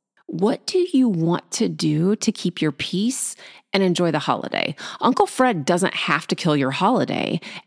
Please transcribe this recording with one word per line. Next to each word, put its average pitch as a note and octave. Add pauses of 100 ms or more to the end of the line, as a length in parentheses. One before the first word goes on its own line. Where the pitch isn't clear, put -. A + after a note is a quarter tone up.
(260)
what F#3+
do F4+
you B3+
want E3+
to G#3
do D#3+
to -
keep -
your D3+
peace - (360)
and G3
enjoy F3+
the D3+
holiday? - (240)
Uncle -
Fred A#3+
doesn't F3
have -
to F#3+
kill D3+
your C3+
holiday, F3 (280)